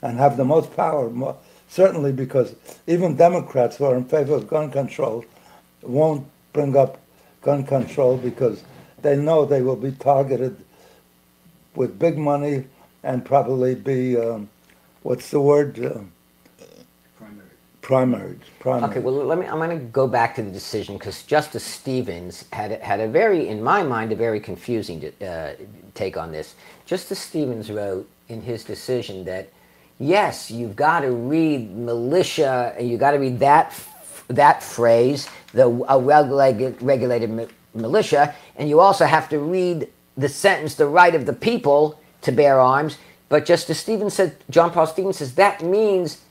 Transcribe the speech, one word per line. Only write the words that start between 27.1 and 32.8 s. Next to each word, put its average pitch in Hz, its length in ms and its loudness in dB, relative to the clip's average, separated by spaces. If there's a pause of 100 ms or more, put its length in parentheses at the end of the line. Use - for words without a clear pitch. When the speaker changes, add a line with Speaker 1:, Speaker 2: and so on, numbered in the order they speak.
Speaker 3:
Stevens 123 500 -6
wrote 101 380 -6 (220)
in 113 120 -14
his 110 220 -10
decision 110 640 -8
that, 92 240 -10 (500)
yes, 160 500 -2
you've 110 280 -10
gotta 147 340 2
read 127 640 -2
militia, 123 1000 0
and 123 120 -4